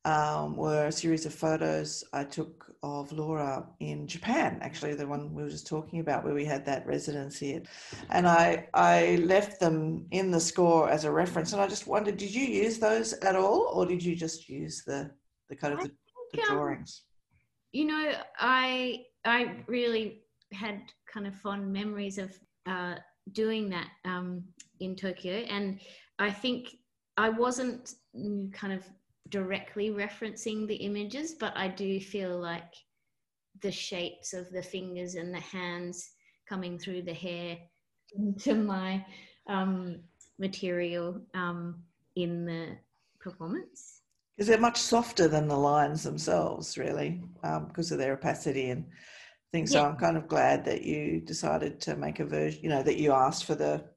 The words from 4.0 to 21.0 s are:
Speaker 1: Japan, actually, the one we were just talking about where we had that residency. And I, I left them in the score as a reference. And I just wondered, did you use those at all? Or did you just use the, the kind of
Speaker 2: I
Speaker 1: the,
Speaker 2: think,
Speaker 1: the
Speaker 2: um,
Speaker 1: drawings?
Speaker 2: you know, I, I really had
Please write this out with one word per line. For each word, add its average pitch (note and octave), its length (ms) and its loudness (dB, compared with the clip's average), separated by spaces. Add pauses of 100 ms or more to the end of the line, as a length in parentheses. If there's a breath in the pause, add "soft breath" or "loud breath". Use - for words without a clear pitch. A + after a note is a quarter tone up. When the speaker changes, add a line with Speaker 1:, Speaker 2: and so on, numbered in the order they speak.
Speaker 1:
Japan, A3+ 560 0
actually, D3 320 -6
the C#3+ 120 -6
one D3 280 -6
we D3 80 -6
were D3 80 -6
just D3+ 160 -12
talking D#3 340 -4
about E3 240 0
where D#3 80 0
we C#3+ 120 -2
had C#3+ 220 -2
that C3+ 200 -2
residency. C#3+ 760 -4 (480 loud breath)
And F3+ 180 4
I, E3+ 460 6
I F3 440 8
left F#3 440 4
them D#3+ 520 2
in F#3+ 180 2
the E3+ 100 6
score E3+ 480 6
as D#3 160 2
a D3+ 60 2
reference. E3+ 420 2
And G3+ 80 0
I G3 60 6
just G3+ 220 -6
wondered, G#3 280 2
did G3 160 -6
you C4 140 0
use A3+ 320 2
those A3 360 2
at F#3 220 2
all? B3 380 4
Or F#3 100 4
did F3 180 0
you F3 120 0
just E3 340 -6
use D#3 380 -8
the, C#3 240 -4 (400)
the C#3 60 -12
kind D3 180 -2
of A3+ 60 -4
Speaker 2:
I - 20 -2
Speaker 1:
the, F#4+ 60 -4
Speaker 2:
think, - 100 -14 (340)
Speaker 1:
the A#4 100 -2 (100)
Speaker 2:
um, - 60 2
Speaker 1:
drawings? - 440 -4 (680)
Speaker 2:
you D4+ 120 0
know, D4+ 280 0 (260)
I, B3+ 680 2 (220)
I A#3 300 2 (100)
really A3+ 560 0 (300)
had G3+ 280 -8 (320)